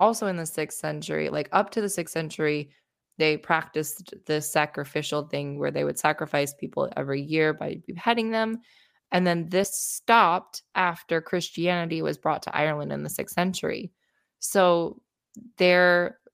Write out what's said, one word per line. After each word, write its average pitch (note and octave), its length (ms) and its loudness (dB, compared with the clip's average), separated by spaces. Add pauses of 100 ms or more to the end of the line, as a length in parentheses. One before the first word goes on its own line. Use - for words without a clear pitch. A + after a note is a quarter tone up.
also A3 280 2
in F3+ 100 -2
the E3 80 -6
sixth - 320 -6
century, D3+ 500 -4
like, D3 240 -4
up G3+ 160 2
to A3 140 -4
the G3+ 80 -2
sixth - 240 -6
century, D3+ 560 -2 (480)
they D#3 180 4
practiced D#3 760 -4 (100)
this D3+ 260 -2
sacrificial D3 720 -2
thing C#3+ 340 -6
where C#3+ 120 -2
they C#3+ 140 -2
would D3 140 -4
sacrifice D3 560 0
people - 420 -4
every C#3 240 -2
year D#3 320 2
by D#3 340 -6
beheading A3+ 440 -2
them. A3 320 -2 (500)
And F3+ 140 4
then E3+ 240 0
this F#3+ 280 0
stopped - 840 2 (120)
after E3+ 460 0
Christianity E3+ 800 -2
was D3 160 -2
brought D#3 280 -2
to - 120 -4
Ireland D3 360 0
in C#3+ 100 -4
the D3 80 -8
sixth - 240 -8
century. F3+ 580 -2 (460)
So F3 640 2 (560)
their F3+ 600 6 (140)